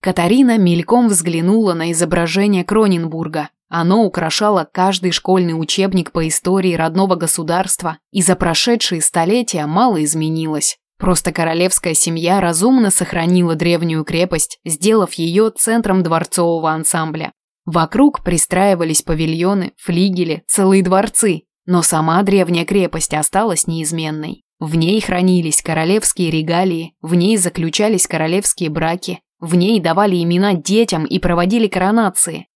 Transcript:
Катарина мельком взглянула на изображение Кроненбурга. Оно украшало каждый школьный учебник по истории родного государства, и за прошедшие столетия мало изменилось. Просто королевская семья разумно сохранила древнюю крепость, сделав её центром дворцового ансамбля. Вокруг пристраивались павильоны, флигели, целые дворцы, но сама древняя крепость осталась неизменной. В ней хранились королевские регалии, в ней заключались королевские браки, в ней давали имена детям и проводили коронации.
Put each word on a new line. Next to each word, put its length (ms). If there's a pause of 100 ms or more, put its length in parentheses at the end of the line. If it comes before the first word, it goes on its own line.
Катарина 560
мельком 520
взглянула 640
на 160
изображение 720
Кроненбурга. 880 (200)
Оно 340
украшало 680
каждый 400
школьный 420
учебник 580
по 160
истории 460
родного 400
государства, 880 (120)
и 120
за 120
прошедшие 680
столетия 680
мало 360
изменилось. 760 (180)
Просто 340
королевская 640
семья 480
разумно 480
сохранила 640
древнюю 500
крепость, 600
сделав 480
её 380
центром 500
дворцового 680
ансамбля. 600 (340)
Вокруг 580
пристраивались 800
павильоны, 720
флигели, 720
целые 340
дворцы, 600 (240)
но 160
сама 400
древняя 420
крепость 480
осталась 540
неизменной. 720 (180)
В 140
ней 280
хранились 600
королевские 720
регалии, 680
в 140
ней 240
заключались 680
королевские 640
браки, 480 (200)
в 140
ней 260
давали 440
имена 320
детям 500
и 140
проводили 480
коронации. 880